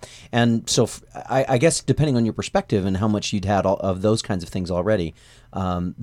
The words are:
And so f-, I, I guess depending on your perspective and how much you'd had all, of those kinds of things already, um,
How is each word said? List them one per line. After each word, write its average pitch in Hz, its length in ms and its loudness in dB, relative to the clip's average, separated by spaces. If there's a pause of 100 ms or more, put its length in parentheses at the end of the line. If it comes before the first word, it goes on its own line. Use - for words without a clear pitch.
(320)
And 117 380 2
so 127 140 4
f-, - 180 -4 (120)
I, 131 360 -2
I 135 80 2
guess 156 240 2
depending 139 340 2
on 117 100 2
your 107 80 0
perspective 104 520 -2
and 95 120 0
how 110 120 0
much 104 240 -2
you'd 98 100 -2
had 95 220 2
all, 95 120 4
of 92 240 -2
those 107 200 2
kinds 92 220 -4
of 85 60 -12
things 90 220 -6
already, 90 440 0 (360)
um, 90 520 -4